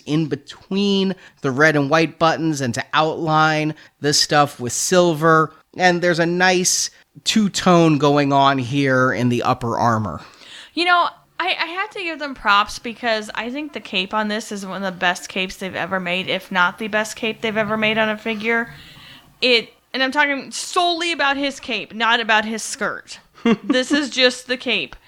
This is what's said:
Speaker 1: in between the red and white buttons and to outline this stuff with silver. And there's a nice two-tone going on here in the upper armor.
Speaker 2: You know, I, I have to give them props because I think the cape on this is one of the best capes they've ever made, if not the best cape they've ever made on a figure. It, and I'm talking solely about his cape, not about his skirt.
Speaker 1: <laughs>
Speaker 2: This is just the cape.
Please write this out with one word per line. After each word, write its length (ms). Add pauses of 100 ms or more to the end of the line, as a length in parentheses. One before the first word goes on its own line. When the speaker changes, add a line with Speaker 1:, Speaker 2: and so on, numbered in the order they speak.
Speaker 1:
in 220
between 840 (280)
the 100
red 240
and 140
white 280
buttons 440
and 120
to 200
outline 800 (240)
this 200
stuff 400
with 140
silver. 800 (240)
And 240
there's 180
a 60
nice 640 (360)
two-tone 720
going 340
on 260
here 540
in 160
the 160
upper 340
armor. 440 (520)
Speaker 2:
You 120
know, 240 (320)
I, 80
I 160
have 260
to 120
give 160
them 160
props 440
because 560
I 140
think 240
the 80
cape 320
on 160
this 200
is 160
one 160
of 120
the 40
best 300
capes 300
they've 180
ever 240
made, 300
if 240
not 260
the 80
best 300
cape 240
they've 160
ever 180
made 220
on 100
a 100
figure. 560 (680)
It, 300 (220)
and 100
I'm 80
talking 400
solely 600
about 260
his 220
cape, 340
not 260
about 260
his 180
skirt. 560 (240)
Speaker 1:
<laughs> 200
Speaker 2:
This 280
is 200
just 360
the 100
cape. 380 (120)